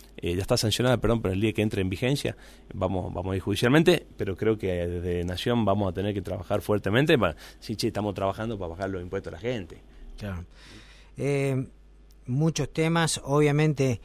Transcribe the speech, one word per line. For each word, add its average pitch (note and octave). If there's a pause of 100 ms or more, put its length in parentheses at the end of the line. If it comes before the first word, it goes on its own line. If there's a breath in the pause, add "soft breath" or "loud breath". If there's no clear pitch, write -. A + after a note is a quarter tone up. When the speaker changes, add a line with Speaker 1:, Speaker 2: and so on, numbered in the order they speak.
(180 loud breath)
Speaker 1:
eh, F2
ya F#2
está A#2+
sancionada, A#2+
perdón, A#2
pero F#2+
el F#2+
día G#2+
que A2
entre G#2+
en F#2
vigencia, B2+ (380 soft breath)
vamos, F#2
vamos F2+
a -
ir F#2+
judicialmente, D3 (120)
pero F#2+
creo A2
que G2 (200)
desde F2
Nación A2
vamos G2
a F2+
tener G2
que G2
trabajar G2+
fuertemente A#2
para, F#2 (240 loud breath)
sí, -
che, A2+
estamos G#2
trabajando G2
para F2+
bajar F#2+
los F#2+
impuestos F#2
a F2+
la -
gente. G#2 (400 soft breath)
Speaker 2:
Claro. F#2 (760 soft breath)
Eh, C3+ (580)
muchos C#3+
temas, D#3+
obviamente, C#3+